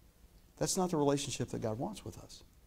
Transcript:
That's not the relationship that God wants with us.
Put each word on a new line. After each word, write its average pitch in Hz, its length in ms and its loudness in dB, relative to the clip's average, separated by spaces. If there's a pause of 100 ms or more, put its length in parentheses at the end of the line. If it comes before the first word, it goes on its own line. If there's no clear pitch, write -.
(580)
That's - 180 0
not 180 160 2
the 165 60 2
relationship 143 520 2
that 117 120 -4
God 110 180 -2
wants 196 240 -6
with - 160 -10
us. - 240 -18 (240)